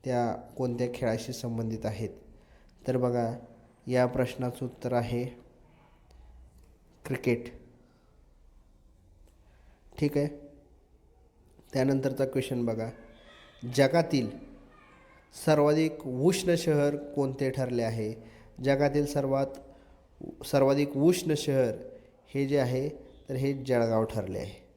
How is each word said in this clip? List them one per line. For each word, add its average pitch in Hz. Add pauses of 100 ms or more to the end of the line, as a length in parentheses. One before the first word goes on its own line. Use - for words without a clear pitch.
त्या 120
कोणत्या 123
खेळाशी 113
संबंधित 113
आहेत? 104 (760)
तर 131
बघा, 120 (540)
या 123
प्रश्नाचं 123
उत्तर 123
आहे 120 (1800)
क्रिकेट, 120 (2500)
ठीक 143
आहे. 143 (1500)
त्यानंतरचा 135
क्वेश्चन 123
बघा, 113 (840)
जगातील 139 (1160)
सर्वाधिक 151
उष्ण 170
शहर 147
कोणते 135
ठरले 123
आहे? 110 (500)
जगातील 143
सर्वात, 135 (1000)
सर्वाधिक 139
उष्ण 160
शहर 131 (580)
हे 139
जे 143
आहे, 131 (400)
तर 135
हे 139
जळगाव 117
ठरले 95
आहे. -